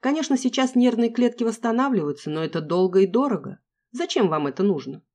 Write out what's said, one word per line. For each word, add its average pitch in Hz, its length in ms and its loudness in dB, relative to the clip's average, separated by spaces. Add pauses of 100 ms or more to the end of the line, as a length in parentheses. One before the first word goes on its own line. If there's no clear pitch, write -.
Конечно, 285 380 0
сейчас 254 360 0
нервные 240 360 2
клетки 240 340 0
восстанавливаются, 226 840 -2
но 156 120 -4
это 160 180 -4
долго 180 400 2
и 196 60 6
дорого. 196 540 -2 (320)
Зачем 254 360 0
вам 151 180 0
это 139 160 -4
нужно? 147 400 -2 (120)